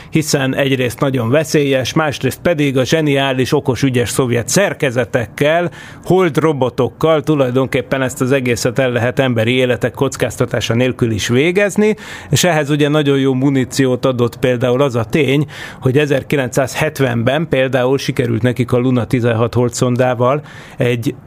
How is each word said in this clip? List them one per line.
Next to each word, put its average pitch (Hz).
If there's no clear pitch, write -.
hiszen 139
egyrészt 127
nagyon 127
veszélyes, 139
másrészt 139
pedig 147
a 131
zseniális, 139
okos, 139
ügyes 123
szovjet 120
szerkezetekkel, 143
hold 175
robotokkal 143
tulajdonképpen 135
ezt 127
az 127
egészet 123
el 131
lehet 120
emberi 120
életek 123
kockáztatása 123
nélkül 123
is 104
végezni, 196
és -
ehhez 156
ugye 147
nagyon 143
jó 135
muníciót 127
adott 120
például 123
az 135
a 117
tény, 135
hogy 131
ezerkilencszázhetvenben 139
például 131
sikerült 117
nekik 120
a 123
Luna 123
tizenhat 117
holdszondával 123
egy 123